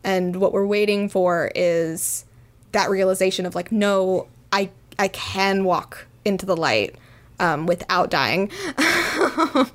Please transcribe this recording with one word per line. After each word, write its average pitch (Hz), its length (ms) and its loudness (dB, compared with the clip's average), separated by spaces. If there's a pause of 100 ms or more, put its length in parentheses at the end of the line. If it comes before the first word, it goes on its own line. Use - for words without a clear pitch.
And 180 320 0
what 190 160 2
we're 202 140 0
waiting 208 420 0
for 180 460 2
is 170 720 -2 (460)
that 202 180 2
realization 190 560 0
of, 180 80 -8
like, 180 180 -6
"No, 196 540 2 (260)
I, 196 160 0 (300)
I 202 100 0
can 196 560 -2
walk - 420 -2 (200)
into 196 180 0
the 190 140 0
light, 113 360 0 (460)
um, 160 260 0
without 180 440 0
dying." 156 400 0 (140)
<laughs> 320 120 -6 (1000)